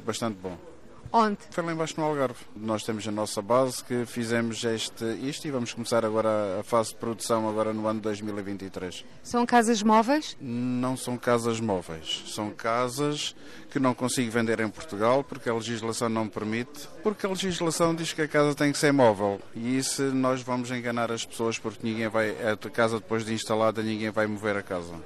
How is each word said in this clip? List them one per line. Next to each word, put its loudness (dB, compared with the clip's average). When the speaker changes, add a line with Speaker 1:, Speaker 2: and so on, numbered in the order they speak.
Speaker 1:
bastante -2
bom. -10
Speaker 2:
Onde? 4
Speaker 1:
Foi -2
lá -2
embaixo -2
no 0
Algarve. 0
Nós -2
temos -4
a -2
nossa -2
base 2
que -2
fizemos -2
este, -2
isto -6
e -4
vamos -4
começar 2
agora 2
a, 2
a -8
fase 2
de -14
produção 0
agora 0
no 0
ano 0
dois -2
mil -6
e -6
vinte -6
e -10
três. -8
Speaker 2:
São 0
casas 6
móveis? 4
Speaker 1:
Não -2
são -4
casas 2
móveis. -2
São -4
casas -2
que 0
não 6
consigo 0
vender 2
em 2
Portugal 2
porque -6
a 2
legislação -2
não 0
permite, -6
porque -2
a 0
legislação 0
diz -2
que -2
a 0
casa 4
tem 4
que -2
ser 6
móvel 6
e 0
isso 0
nós 2
vamos -2
enganar -2
as -2
pessoas -2
porque -6
ninguém 0
vai, 2
a 0
casa 2
depois -2
de -2
instalada 2
ninguém -2
vai 2
mover -2
a -2
casa. -6